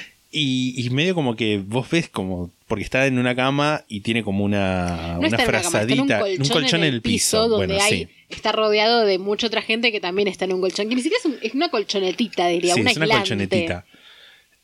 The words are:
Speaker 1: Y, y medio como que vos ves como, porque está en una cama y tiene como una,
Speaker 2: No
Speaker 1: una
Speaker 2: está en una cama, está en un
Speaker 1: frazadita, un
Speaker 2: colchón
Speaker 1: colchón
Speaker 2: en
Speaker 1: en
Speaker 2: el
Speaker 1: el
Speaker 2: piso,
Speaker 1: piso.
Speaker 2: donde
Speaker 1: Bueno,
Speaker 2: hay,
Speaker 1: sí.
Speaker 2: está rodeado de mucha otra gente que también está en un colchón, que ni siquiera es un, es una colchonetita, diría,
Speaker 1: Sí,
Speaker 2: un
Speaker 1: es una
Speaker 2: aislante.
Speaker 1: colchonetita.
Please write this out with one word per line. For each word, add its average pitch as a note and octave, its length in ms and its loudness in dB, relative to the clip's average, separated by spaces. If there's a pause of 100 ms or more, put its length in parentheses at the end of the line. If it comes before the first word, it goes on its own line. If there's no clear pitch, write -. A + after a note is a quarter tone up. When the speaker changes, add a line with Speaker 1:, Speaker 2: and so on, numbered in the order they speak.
(360)
Speaker 1:
Y, B2+ 380 0 (100)
y A#2+ 60 -4
medio D#3+ 240 0
como C3 220 0
que G#2+ 280 0
vos A#2 260 -4
ves E3 180 0
como, F#2 420 -4 (160)
porque G2+ 160 -4
está C3 240 0
en C3 140 2
una B2 160 0
cama C#3+ 520 0
y G#2 120 -8
tiene A2+ 240 -2
como G2+ 200 0
una, F#2 680 0
Speaker 2:
No - 60 -4
Speaker 1:
una D4+ 100 2
Speaker 2:
está - 160 2
en A#3 40 2
una A#3 140 2
cama, - 180 0
está A2+ 140 0
en C4 60 2
un C#4 80 0
Speaker 1:
frazadita, G#2+ 160 2
un G2 140 -2
Speaker 2:
colchón C3+ 100 0 (140)
Speaker 1:
colchón A#3+ 180 2
Speaker 2:
en E3+ 60 2
Speaker 1:
en - 20 2
Speaker 2:
el C3 80 0
Speaker 1:
el A2+ 60 -4
Speaker 2:
piso, A#2+ 120 0 (280)
Speaker 1:
piso. A#3 60 2
Speaker 2:
donde G#3 200 2
Speaker 1:
Bueno, G3 160 0
Speaker 2:
hay, G3+ 220 0
Speaker 1:
sí. - 20 -20 (220)
Speaker 2:
está - 200 -2
rodeado G#3+ 540 4
de F#3+ 140 4
mucha G3+ 280 -2
otra G#3+ 160 -2
gente A3+ 300 0
que G#3 80 -6
también F#3 260 0
está F#3 200 -2
en F#3+ 80 -2
un F#3 60 -2
colchón, F#3+ 280 0
que B3 80 -2
ni B3+ 60 0
siquiera G4 180 0
es - 60 -6
un, B3+ 140 -2
es A3+ 140 -6
una E4 140 0
colchonetita, F#3+ 800 -2
diría, F3 260 2
Speaker 1:
Sí, - 60 4
Speaker 2:
un - 80 2
Speaker 1:
es A#3 80 2
una D#3 80 0
Speaker 2:
aislante. G#3 240 2
Speaker 1:
colchonetita. F#2+ 580 -2 (760)